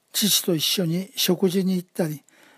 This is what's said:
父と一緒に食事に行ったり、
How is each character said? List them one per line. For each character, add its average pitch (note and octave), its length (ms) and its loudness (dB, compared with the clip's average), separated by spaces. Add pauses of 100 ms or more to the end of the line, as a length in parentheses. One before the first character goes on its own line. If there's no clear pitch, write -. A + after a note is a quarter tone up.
(120)
父 - 300 2
と F3+ 120 0
一 D3 100 -2
緒 F3+ 220 0
に F3 280 -4
食 F#3 360 2
事 F#3 140 0
に F#3 120 2
行 F3 80 -4
っ - 40 -20
た E3+ 200 -2
り、 D3+ 140 -10 (360)